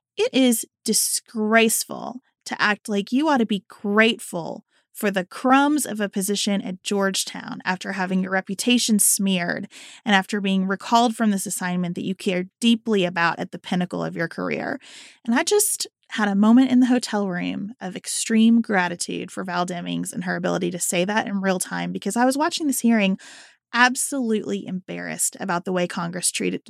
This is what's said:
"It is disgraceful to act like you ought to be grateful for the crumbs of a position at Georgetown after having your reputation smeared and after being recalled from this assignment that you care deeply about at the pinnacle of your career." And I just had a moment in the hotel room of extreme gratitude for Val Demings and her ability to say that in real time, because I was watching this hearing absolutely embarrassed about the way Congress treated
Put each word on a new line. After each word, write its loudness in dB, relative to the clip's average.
"It 0
is 4
disgraceful 0
to -8
act 0
like -2
you 2
ought 4
to 4
be -4
grateful -2
for -2
the -2
crumbs 2
of -8
a -2
position -2
at -10
Georgetown -4
after -4
having 0
your -4
reputation 0
smeared 0
and 4
after 0
being 0
recalled 2
from 2
this -2
assignment -4
that -6
you -2
care -2
deeply 2
about 0
at -6
the -12
pinnacle -2
of -6
your -4
career." -6
And 0
I 2
just 0
had 0
a 0
moment 6
in 6
the 6
hotel 0
room -6
of -10
extreme 4
gratitude -2
for -8
Val -2
Demings -6
and -6
her -4
ability -2
to -8
say 0
that -2
in -4
real 0
time, -6
because -6
I 2
was 2
watching -2
this -2
hearing 2
absolutely 0
embarrassed -6
about -2
the -4
way 0
Congress -4
treated -4